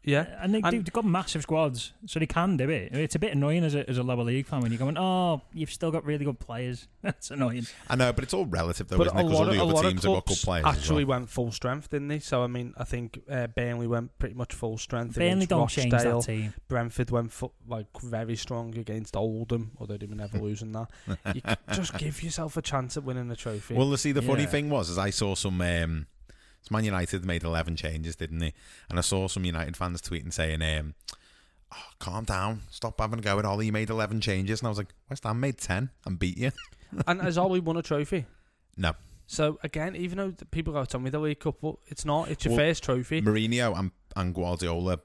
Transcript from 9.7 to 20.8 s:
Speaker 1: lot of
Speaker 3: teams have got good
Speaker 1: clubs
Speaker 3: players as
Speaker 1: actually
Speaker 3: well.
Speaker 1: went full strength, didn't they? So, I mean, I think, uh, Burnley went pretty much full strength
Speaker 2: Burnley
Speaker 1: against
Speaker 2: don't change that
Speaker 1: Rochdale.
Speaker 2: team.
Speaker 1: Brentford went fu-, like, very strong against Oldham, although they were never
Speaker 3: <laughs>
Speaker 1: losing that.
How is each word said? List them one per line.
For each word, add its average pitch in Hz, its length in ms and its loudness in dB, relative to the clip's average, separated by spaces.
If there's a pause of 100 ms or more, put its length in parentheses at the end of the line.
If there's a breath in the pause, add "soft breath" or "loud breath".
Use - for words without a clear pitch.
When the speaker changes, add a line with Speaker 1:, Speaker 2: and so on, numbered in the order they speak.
Speaker 1:
lot 160 100 6
of 190 60 6
Speaker 3:
teams 185 120 0
have 196 100 6
got - 20 6
good 185 100 0
Speaker 1:
clubs - 200 0
Speaker 3:
players 90 200 2
as 147 100 6
Speaker 1:
actually 147 300 4
Speaker 3:
well. 131 140 2
Speaker 1:
went 120 100 -8
full 120 220 -2
strength, 131 400 -4
didn't 143 160 -2
they? 151 100 -2
So, 135 260 0
I 123 40 0
mean, 123 300 -6
I 127 60 -6
think, 120 460 -6
uh, 127 160 0
Burnley 120 400 -2
went 117 320 -2
pretty 107 160 -2
much 123 220 -6
full 110 240 -4
strength 117 340 -4
Speaker 2:
Burnley 175 160 2 (160)
Speaker 1:
against 170 40 -6
Speaker 2:
don't 151 200 6
change 127 220 2
that 120 60 8
Speaker 1:
Rochdale. 120 260 4
Speaker 2:
team. 107 300 -2 (140)
Speaker 1:
Brentford 120 440 0
went 117 200 2
fu-, - 200 -8 (160)
like, 113 180 -6 (160)
very 117 340 -4
strong 117 440 -6
against 110 360 -6
Oldham, 113 640 0
although 104 200 -8
they 104 100 -10
were 104 80 -10
never 107 240 -4
Speaker 3:
<laughs> - 20 -2
Speaker 1:
losing 107 300 -4
that. 113 180 -6 (420 loud breath)